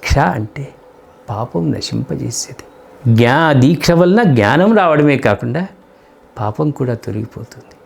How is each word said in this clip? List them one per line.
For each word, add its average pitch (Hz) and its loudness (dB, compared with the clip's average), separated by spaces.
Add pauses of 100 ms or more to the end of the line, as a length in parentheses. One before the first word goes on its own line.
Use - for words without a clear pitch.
క్ష - 0
అంటే 139 -4 (560)
పాపం 131 -6
నశింపజేసేది. 120 -8 (500)
జ్ఞా-, 131 4
దీక్ష 139 2
వలన 180 4
జ్ఞానం 151 2
రావడమే 147 2
కాకుండా 120 -2 (680)
పాపం 107 -4
కూడా 127 -4
తొలగిపోతుంది. 113 -12